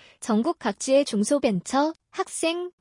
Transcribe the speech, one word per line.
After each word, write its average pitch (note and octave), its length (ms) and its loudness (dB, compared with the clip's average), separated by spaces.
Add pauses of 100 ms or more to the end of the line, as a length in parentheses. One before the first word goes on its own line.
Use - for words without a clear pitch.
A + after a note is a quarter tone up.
(220)
전국 A#3+ 380 0
각지의 C4 440 2
중소벤처, C4+ 920 0 (160)
학생, F4+ 720 -4